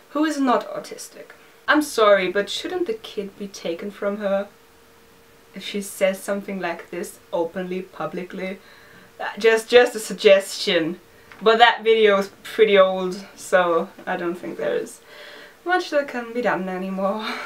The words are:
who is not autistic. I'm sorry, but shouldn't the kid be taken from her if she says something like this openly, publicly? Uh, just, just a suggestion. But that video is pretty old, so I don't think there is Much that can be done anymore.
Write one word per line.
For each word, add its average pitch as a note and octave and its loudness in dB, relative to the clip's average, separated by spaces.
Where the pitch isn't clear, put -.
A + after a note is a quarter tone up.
who D4 0
is D4 -2
not B3 0
autistic. - -14
I'm D4+ 4
sorry, G3+ 4
but G3+ -2
shouldn't F4 -6
the A4+ -4
kid - -12
be G3+ -10
taken F#3+ -8
from G3+ -4
her G3+ -2
if G3 -14
she G3+ -8
says G3 -2
something G3+ -6
like E3+ -8
this F#3 -10
openly, F3+ -4
publicly? F3+ -10
Uh, - -6
just, A3 4
just A#3+ 6
a G#3+ -8
suggestion. F#3+ 2
But A3 4
that A3+ 6
video G#3+ 4
is G3 -4
pretty G3+ 4
old, F#3+ 2
so F3+ 0
I F#3 -4
don't F3 -4
think - -12
there - -2
is - -8
Much F4 0
that C#4+ 0
can A#3 -8
be A#3+ -4
done F#3+ -2
anymore. F#3+ -4